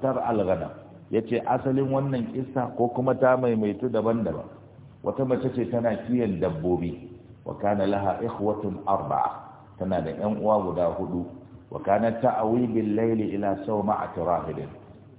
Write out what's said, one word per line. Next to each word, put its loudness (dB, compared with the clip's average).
tar'a 0
al-ghanam." 2
Yace 2
asalin 2
wannan 0
kissa -2
ko 4
kuma 2
ta 6
maimaitu 2
daban-daban. 0
Wata 0
mace 0
ce 0
tana 2
kiyon 0
dabbobi. -2
"Wa -6
kana 2
laha 0
ikhwatun -2
arba'a." 0
Tana 0
da -4
ƴan -2
uwa 4
guda 0
hudu. -4
"Wa -6
kanat 2
ta'wi 2
bil 0
layli 2
ila 0
sawma'ati 0
rahibin." -2